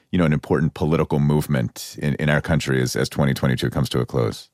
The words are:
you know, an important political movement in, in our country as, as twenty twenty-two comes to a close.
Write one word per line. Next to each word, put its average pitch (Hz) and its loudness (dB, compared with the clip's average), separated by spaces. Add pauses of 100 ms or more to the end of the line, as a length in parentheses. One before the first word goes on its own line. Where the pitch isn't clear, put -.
(120)
you 92 2
know, 87 4
an 76 4
important 76 0
political 76 0
movement 73 0
in, 73 0
in 73 0
our 73 2
country 71 0
as, 62 -2
as 65 -2
twenty 69 0
twenty-two 64 0
comes 64 -2
to 67 -2
a 60 0
close. 57 -4